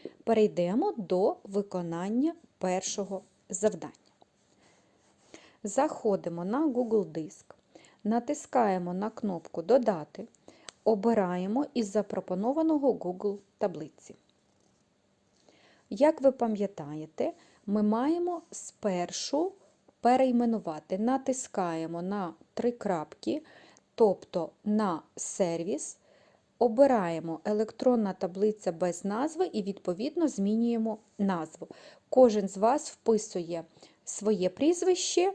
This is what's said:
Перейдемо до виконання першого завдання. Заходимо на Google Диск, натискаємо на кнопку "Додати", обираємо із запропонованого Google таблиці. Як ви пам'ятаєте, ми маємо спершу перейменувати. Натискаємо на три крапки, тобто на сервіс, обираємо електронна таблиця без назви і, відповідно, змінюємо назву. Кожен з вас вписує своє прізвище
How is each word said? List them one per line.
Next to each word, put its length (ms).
Перейдемо 720
до 480
виконання 920
першого 640
завдання. 440
Заходимо 800
на 220
Google 380
Диск, 500
натискаємо 880
на 160
кнопку 520
"Додати", 640
обираємо 880
із 160
запропонованого 1000
Google 460
таблиці. 560
Як 300
ви 120
пам'ятаєте, 1000
ми 160
маємо 680
спершу 1000
перейменувати. 960
Натискаємо 1040
на 320
три 180
крапки, 680
тобто 560
на 380
сервіс, 800
обираємо 840
електронна 680
таблиця 600
без 320
назви 420
і, 160
відповідно, 640
змінюємо 720
назву. 500
Кожен 400
з 80
вас 340
вписує 760
своє 460
прізвище 840